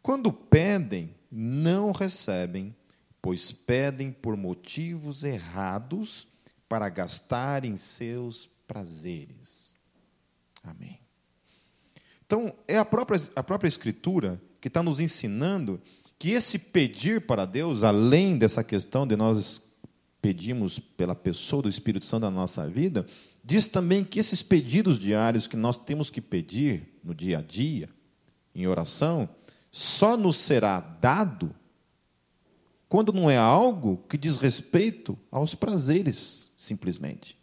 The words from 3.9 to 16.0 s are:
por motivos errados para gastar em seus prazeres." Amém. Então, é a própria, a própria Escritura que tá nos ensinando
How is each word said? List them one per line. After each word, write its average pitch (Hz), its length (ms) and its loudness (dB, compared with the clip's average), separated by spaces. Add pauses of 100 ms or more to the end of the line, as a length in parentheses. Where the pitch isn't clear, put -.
por 113 240 -6
motivos 147 880 -10
errados 104 1040 -8 (400)
para 107 200 -2
gastar 127 760 -6
em 110 120 -6
seus 120 720 -10 (200)
prazeres." 82 1040 -14 (880)
Amém. - 380 -20 (1200)
Então, 214 300 -2 (140)
é 202 100 2
a 214 60 4
própria, 208 340 0 (160)
a 131 80 -4
própria 190 240 -2
Escritura 117 760 -2 (200)
que 127 100 -6
tá 170 120 0
nos 156 180 0
ensinando 131 800 -2 (380)